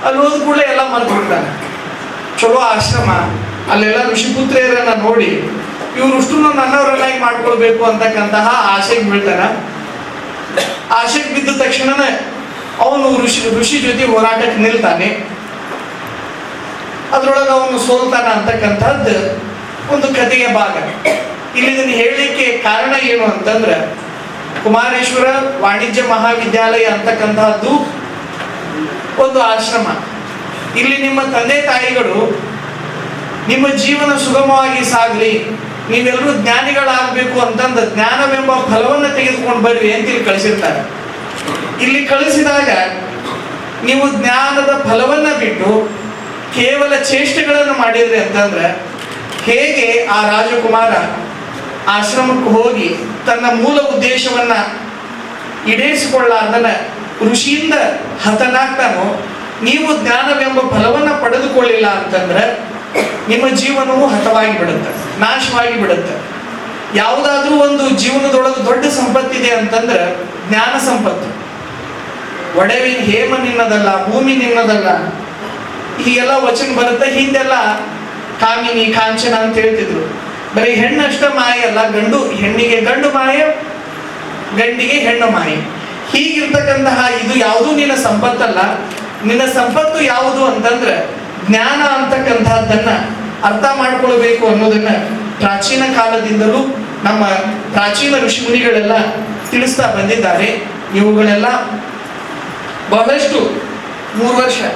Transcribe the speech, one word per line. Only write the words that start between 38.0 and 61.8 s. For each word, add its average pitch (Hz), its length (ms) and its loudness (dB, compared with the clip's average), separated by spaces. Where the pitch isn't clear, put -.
ಫಲವನ್ನ 254 640 2
ತೆಗೆದುಕೊಂಡು 247 460 0
ಬರ್ರಿ 220 320 2
ಅಂತ 214 140 0
ಇಲ್ಲಿ 208 180 -2
ಕಳಿಸಿರ್ತಾರೆ. 196 640 0
ಇಲ್ಲಿ 277 220 0
ಕಳಿಸಿದಾಗ 285 640 2
ನೀವು 277 240 2
ಜ್ಞಾನದ 269 760 2
ಫಲವನ್ನ 262 440 2
ಬಿಟ್ಟು 214 500 0
ಕೇವಲ 277 400 2
ಚೇಷ್ಟೆಗಳನ್ನು 285 800 2
ಮಾಡಿದ್ರಿ 233 440 2
ಅಂತಂದ್ರೆ 202 500 0
ಹೇಗೆ 233 640 2
ಆ 208 160 2
ರಾಜಕುಮಾರ 226 720 2
ಆಶ್ರಮಕ್ಕೆ 247 640 2
ಹೋಗಿ 220 440 2
ತನ್ನ 247 200 0
ಮೂಲ 285 160 4
ಉದ್ದೇಶವನ್ನ 247 720 0
ಈಡೇರಿಸಿಕೊಳ್ಳಾರ್ದನ 233 960 2
ಋಷಿಯಿಂದ 302 420 0
ಹತನಾಗ್ತಾನೋ, 240 1000 0
ನೀವು 302 400 0
ಜ್ಞಾನವೆಂಬ 262 560 0
ಫಲವನ್ನ 254 520 2
ಪಡೆದುಕೊಳ್ಳಿಲ್ಲ 240 760 2